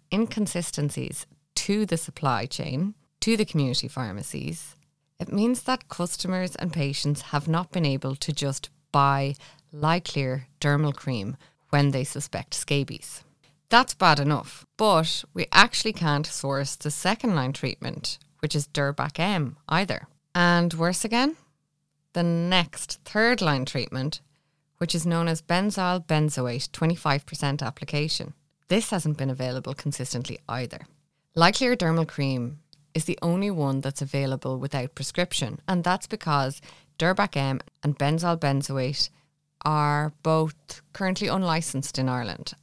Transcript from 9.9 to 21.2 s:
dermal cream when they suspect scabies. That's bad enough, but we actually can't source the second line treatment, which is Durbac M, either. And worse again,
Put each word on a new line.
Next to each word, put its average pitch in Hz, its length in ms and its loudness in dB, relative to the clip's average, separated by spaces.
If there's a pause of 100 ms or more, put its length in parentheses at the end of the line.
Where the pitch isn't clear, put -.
dermal 143 340 4
cream 117 420 -4 (340)
when 143 200 6
they 131 140 0
suspect - 500 -8
scabies. - 680 -4 (460)
That's 247 240 6
bad 156 260 6
enough, - 460 -2 (100)
but 175 560 4
we 175 200 -4
actually 214 420 6
can't 151 320 0
source 139 500 -4
the 147 140 -6
second 208 440 0
line 131 180 2
treatment, - 640 -6 (220)
which 151 140 -2
is 147 140 -2
Durbac 139 500 -2
M, 170 380 0 (120)
either. 175 380 0 (280)
And 175 400 6
worse 170 300 0
again, 247 320 2 (800)